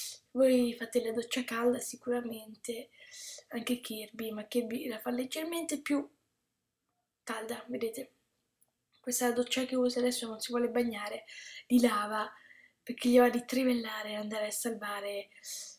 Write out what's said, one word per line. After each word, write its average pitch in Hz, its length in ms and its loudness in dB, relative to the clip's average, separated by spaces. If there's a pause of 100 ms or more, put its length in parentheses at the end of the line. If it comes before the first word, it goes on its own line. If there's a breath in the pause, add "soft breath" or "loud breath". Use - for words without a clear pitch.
(300 loud breath)
Voi 247 460 6
fate 233 280 0
la 226 80 -2
doccia 240 320 -2
calda 247 360 2
sicuramente, 226 1120 -6 (560 loud breath)
anche 240 320 -4
Kirby, 220 500 -8
ma 214 160 -8
Kirby 226 420 -2
la 214 120 -6
fa - 100 -6
leggermente 311 720 -4
più 285 260 0 (1160)
calda, 220 440 -6
vedete? 240 440 -4 (880)
Questa 247 260 -2
è 240 40 4
la 240 40 2
doccia 247 320 0
che 254 100 -2
usa 247 220 4
adesso, 247 300 0
non 220 120 -8
si - 120 -6
vuole 240 180 2
bagnare 226 560 -2 (400 loud breath)
di 247 160 8
lava, 214 500 2 (560 loud breath)
perché 247 220 -2
gli 240 100 8
va 247 100 10
di 240 140 0
trivellare 233 680 0
e 208 40 -6
andare 214 320 -2
a 214 40 -6
salvare 202 800 -4 (500 loud breath)